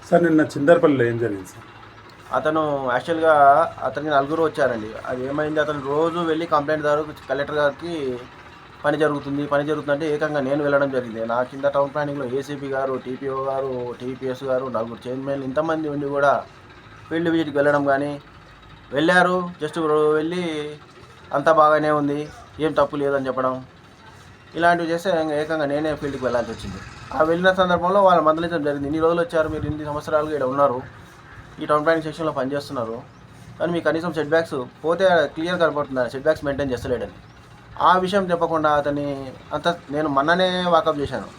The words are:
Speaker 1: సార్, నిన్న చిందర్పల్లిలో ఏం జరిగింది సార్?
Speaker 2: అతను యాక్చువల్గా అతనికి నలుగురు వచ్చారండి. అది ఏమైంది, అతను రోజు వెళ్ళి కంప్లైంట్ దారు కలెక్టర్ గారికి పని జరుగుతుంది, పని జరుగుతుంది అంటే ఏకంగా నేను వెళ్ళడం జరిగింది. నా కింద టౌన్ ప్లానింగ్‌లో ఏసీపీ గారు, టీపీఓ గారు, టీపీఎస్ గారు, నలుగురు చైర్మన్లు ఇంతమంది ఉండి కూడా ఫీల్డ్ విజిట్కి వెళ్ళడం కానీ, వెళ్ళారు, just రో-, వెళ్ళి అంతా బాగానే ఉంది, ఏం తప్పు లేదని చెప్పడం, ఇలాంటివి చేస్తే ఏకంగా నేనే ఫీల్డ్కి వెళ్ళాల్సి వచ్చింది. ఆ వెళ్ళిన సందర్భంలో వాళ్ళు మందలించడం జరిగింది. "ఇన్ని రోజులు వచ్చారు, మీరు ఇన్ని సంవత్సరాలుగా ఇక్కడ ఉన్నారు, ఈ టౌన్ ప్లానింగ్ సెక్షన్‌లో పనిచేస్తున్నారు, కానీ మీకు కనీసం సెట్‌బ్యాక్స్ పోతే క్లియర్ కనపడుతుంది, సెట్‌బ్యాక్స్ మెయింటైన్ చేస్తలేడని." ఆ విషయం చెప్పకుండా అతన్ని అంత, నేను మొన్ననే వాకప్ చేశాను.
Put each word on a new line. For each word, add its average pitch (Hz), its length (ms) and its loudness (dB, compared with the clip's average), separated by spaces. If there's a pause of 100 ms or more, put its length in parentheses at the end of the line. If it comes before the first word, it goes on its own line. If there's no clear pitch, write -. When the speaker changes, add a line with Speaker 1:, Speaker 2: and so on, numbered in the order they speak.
(100)
Speaker 1:
సార్, 170 140 4
నిన్న 160 160 4
చిందర్పల్లిలో 147 640 4
ఏం 117 140 0
జరిగింది 101 280 -4
సార్? - 180 -20 (720)
Speaker 2:
అతను 151 580 0
యాక్చువల్గా 160 420 2 (480)
అతనికి 147 280 -4
నలుగురు 147 320 2
వచ్చారండి. 127 440 0 (200)
అది 127 200 -6
ఏమైంది, 151 340 -2
అతను 147 200 0
రోజు 156 380 0
వెళ్ళి 165 280 0
కంప్లైంట్ 151 380 0
దారు 147 220 0 (220)
కలెక్టర్ 139 280 -4
గారికి 147 640 -2 (680)
పని 147 140 2
జరుగుతుంది, 143 480 -2
పని 143 180 0
జరుగుతుంది 147 280 -2
అంటే 147 220 -2
ఏకంగా 151 260 -2
నేను 139 220 -2
వెళ్ళడం 143 280 2
జరిగింది. 117 360 -4
నా 117 160 0
కింద 135 220 -8
టౌన్ 139 280 0
ప్లానింగ్‌లో 143 460 -4
ఏసీపీ 139 280 -8
గారు, 135 280 -2 (100)
టీపీఓ 135 400 -6
గారు, 131 560 -4
టీపీఎస్ 127 440 -6
గారు, 131 220 -2
నలుగురు 117 420 -6
చైర్మన్లు 135 360 -6
ఇంతమంది 156 440 -2
ఉండి 143 180 -4
కూడా 139 380 2 (680)
ఫీల్డ్ 165 180 0
విజిట్కి 160 280 0
వెళ్ళడం 143 280 4
కానీ, 143 360 0 (720)
వెళ్ళారు, 180 580 2 (120)
just 151 140 -6
రో-, 151 380 2
వెళ్ళి 156 600 -4 (580)
అంతా 143 180 4
బాగానే 151 380 6
ఉంది, 147 380 0 (320)
ఏం 156 120 0
తప్పు 147 240 2
లేదని 139 300 0
చెప్పడం, 131 380 -2 (880)
ఇలాంటివి 170 340 2
చేస్తే 170 220 -2 (320)
ఏకంగా 156 240 -2
నేనే 151 280 0
ఫీల్డ్కి 139 300 -6
వెళ్ళాల్సి 120 260 0
వచ్చింది. 101 260 -10 (380)
ఆ 135 80 2
వెళ్ళిన 170 300 2
సందర్భంలో 180 500 2
వాళ్ళు 175 200 6
మందలించడం 160 400 0
జరిగింది. 143 240 -2
"ఇన్ని 156 140 -2
రోజులు 170 200 2
వచ్చారు, 165 280 0
మీరు 151 180 -6
ఇన్ని 151 180 -6
సంవత్సరాలుగా 151 480 -2
ఇక్కడ 135 160 0
ఉన్నారు, 131 340 2 (800)
ఈ 151 40 -8
టౌన్ 151 180 2
ప్లానింగ్ 160 180 2
సెక్షన్‌లో 156 300 -4
పనిచేస్తున్నారు, 135 720 -6 (560)
కానీ 165 140 -2
మీకు 170 120 -2
కనీసం 160 280 -2
సెట్‌బ్యాక్స్ 156 520 -2 (200)
పోతే 175 260 2
క్లియర్ 170 500 0
కనపడుతుంది, 135 500 0
సెట్‌బ్యాక్స్ 143 340 0
మెయింటైన్ 139 280 -2
చేస్తలేడని." 117 400 -4 (680)
ఆ 170 180 6
విషయం 185 320 0
చెప్పకుండా 160 400 2
అతన్ని 143 600 -2 (200)
అంత, 147 160 -2
నేను 156 400 -2
మొన్ననే 180 580 2
వాకప్ 160 320 2
చేశాను. 131 280 -4 (120)